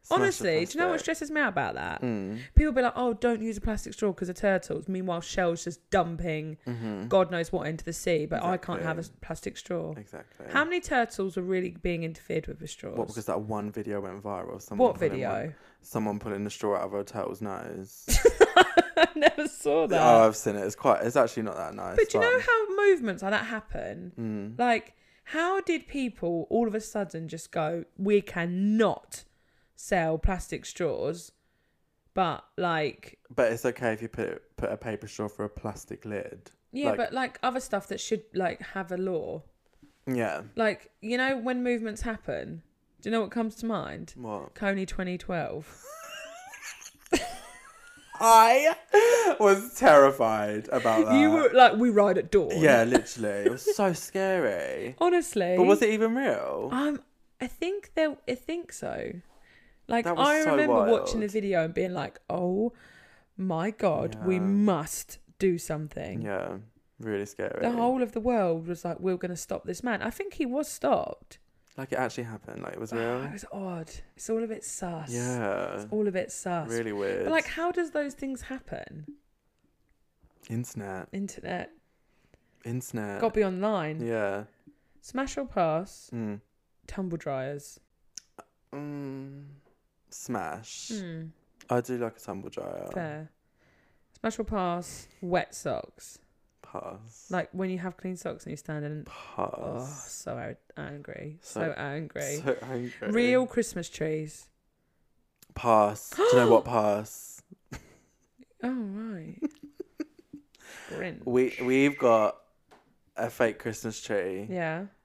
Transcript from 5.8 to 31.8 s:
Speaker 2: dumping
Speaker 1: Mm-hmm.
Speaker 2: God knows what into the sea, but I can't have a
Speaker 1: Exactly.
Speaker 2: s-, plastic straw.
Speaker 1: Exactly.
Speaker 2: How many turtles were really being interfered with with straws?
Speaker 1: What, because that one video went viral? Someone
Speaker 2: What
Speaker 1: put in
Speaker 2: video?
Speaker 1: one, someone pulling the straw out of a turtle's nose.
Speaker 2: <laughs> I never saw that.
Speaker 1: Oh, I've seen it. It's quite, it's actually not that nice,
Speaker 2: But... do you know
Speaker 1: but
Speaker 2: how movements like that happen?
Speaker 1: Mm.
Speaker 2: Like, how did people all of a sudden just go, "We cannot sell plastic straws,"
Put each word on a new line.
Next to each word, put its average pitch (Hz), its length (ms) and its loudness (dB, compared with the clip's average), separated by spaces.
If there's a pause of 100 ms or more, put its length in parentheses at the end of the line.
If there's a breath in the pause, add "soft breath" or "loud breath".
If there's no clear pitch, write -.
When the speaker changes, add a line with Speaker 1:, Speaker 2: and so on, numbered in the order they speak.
Speaker 2:
dumping 160 680 -2 (100)
Speaker 1:
Mm-hmm. 113 400 -6
Speaker 2:
God 185 240 4
knows 170 220 -4
what 151 140 -4
into 160 180 -8
the 170 80 -8
sea, 156 320 0
but - 180 -4
I 180 140 0
can't 170 240 -6
have 160 160 -2
a - 20 -6
Speaker 1:
Exactly. - 180 -12
Speaker 2:
s-, - 80 -16
plastic 170 320 -10
straw. 160 360 -6
Speaker 1:
Exactly. - 580 -16
Speaker 2:
How 285 140 2
many 349 160 -2
turtles 233 560 -2
were 180 60 -4
really 185 260 -2 (120)
being 170 220 -2
interfered 160 440 -6
with - 120 -12
with 156 100 -12
straws? - 280 -10
Speaker 1:
What, 117 100 -2
because 110 200 -8
that 92 160 0
one 104 280 -4
video 104 300 -6
went 98 200 -10
viral? 95 400 -8
Someone 220 280 2
Speaker 2:
What - 80 -2
Speaker 1:
put 180 80 0
in 139 60 0
Speaker 2:
video? 131 200 -4
Speaker 1:
one, 135 240 -6 (260 soft breath)
someone 104 380 -4
pulling 104 240 -6
the 104 60 -4
straw 101 260 0
out - 80 -2
of 98 120 -6
a 101 100 -2
turtle's 101 360 -8
nose. 92 680 -10
Speaker 2:
<laughs> - 480 8 (400)
I 330 180 8
never 302 320 4
saw 302 400 0
that. 170 140 4
Speaker 1:
Oh, 113 260 10
I've 107 80 4
seen 104 220 -2
it. 98 80 -2
It's 107 100 -4
quite, - 280 4
it's 120 120 -2
actually 120 280 4
not 101 120 -6
that 82 200 -8
nice, 92 200 -8
Speaker 2:
But... 440 140 4
do - 80 0
you - 80 6
know 494 120 4
Speaker 1:
but 508 80 -2
Speaker 2:
how 440 300 2
movements 294 480 2
like 196 80 -2
that 214 140 0
happen? 180 720 -8
Speaker 1:
Mm. 107 400 -6
Speaker 2:
Like, - 380 0 (260 soft breath)
how 359 380 -2
did 339 260 -2
people 175 640 -4
all 233 180 2
of 208 80 -2
a 220 60 -2
sudden 175 480 -6
just 160 240 -14
go, 165 320 -2 (120)
"We 202 240 4
cannot 190 1040 0 (520)
sell 160 420 0
plastic 175 480 -2
straws," 165 680 -4 (840)